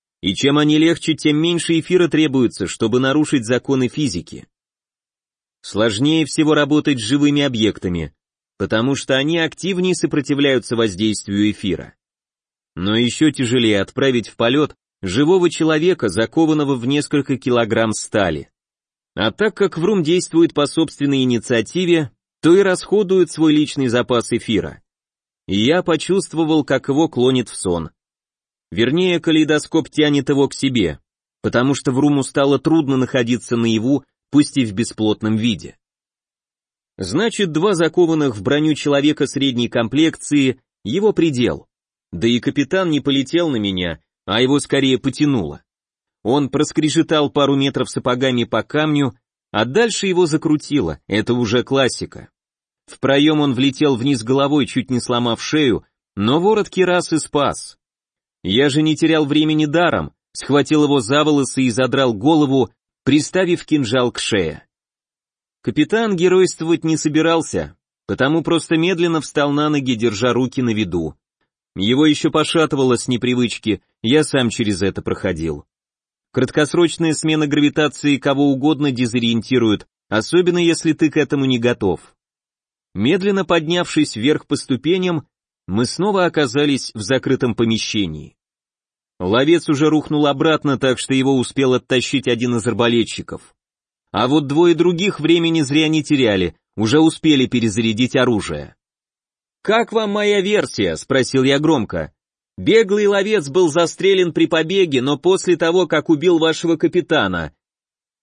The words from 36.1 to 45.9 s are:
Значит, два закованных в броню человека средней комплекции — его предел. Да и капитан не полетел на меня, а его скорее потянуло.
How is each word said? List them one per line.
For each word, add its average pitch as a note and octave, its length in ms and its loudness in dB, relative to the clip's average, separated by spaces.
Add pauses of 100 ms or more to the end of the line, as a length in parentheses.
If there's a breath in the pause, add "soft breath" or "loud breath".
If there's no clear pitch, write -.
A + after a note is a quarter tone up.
Значит, F3+ 540 -2
два F3 220 2
закованных D#3+ 600 2
в G#2 80 -12
броню D3 300 2
человека C#3+ 520 0
средней B2 420 -2
комплекции — C3+ 920 0 (220)
его F#3+ 300 0
предел. B2 540 0 (440)
Да F2 160 -2
и A#2+ 120 2
капитан C#3+ 500 -2
не D3 100 0
полетел C#3+ 500 -2
на C3 80 -2
меня, F#2 440 -4 (240)
а G#2 160 0
его C3+ 180 2
скорее C3+ 380 0
потянуло. B2 640 -2 (600)